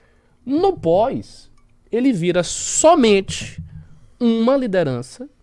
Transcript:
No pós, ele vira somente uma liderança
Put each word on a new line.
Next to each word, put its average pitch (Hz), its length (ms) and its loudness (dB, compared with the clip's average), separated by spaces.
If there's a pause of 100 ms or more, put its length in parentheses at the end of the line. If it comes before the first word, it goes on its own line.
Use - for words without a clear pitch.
(460)
No 339 300 0
pós, 180 760 -2 (400)
ele 254 220 2
vira 175 280 0
somente - 1200 0 (580)
uma 226 360 2
liderança 185 720 -4 (140)